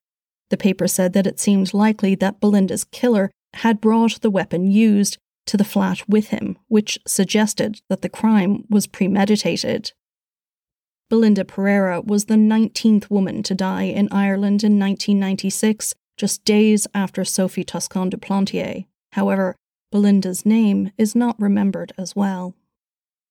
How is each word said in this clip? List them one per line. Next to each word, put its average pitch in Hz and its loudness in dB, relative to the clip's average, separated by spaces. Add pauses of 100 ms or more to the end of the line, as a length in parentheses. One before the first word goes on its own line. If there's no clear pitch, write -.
(500)
The 190 -2
paper 185 0
said 185 0
that 196 2
it - -6
seemed 196 2
likely 208 2
that 190 -2
Belinda's 202 0
killer 208 0 (240)
had 226 0
brought 226 2
the 220 2
weapon 185 -2
used 202 4 (300)
to - -2
the 202 4
flat 190 -2
with 214 2
him, 202 -6 (120)
which 214 0
suggested 214 -2
that 190 -4
the 180 -6
crime 208 0
was 208 2
premeditated. 196 -2 (1160)
Belinda 214 4
Pereira 196 0
was 208 -2
the 220 2
nineteenth 220 2
woman 202 -2
to 196 -4
die 185 -4
in 196 0
Ireland 196 0
in 208 4
nineteen 196 0
ninety-six, 196 -2 (220)
just - -6
days 214 2
after 190 -4
Sophie 185 -4
Toscan 185 -6
du 196 -8
Plantier. 190 -4 (280)
However, 196 -2 (360)
Belinda's 202 2
name 202 2
is 214 0
not 233 0
remembered 196 0
as 185 -10
well. 185 -4 (760)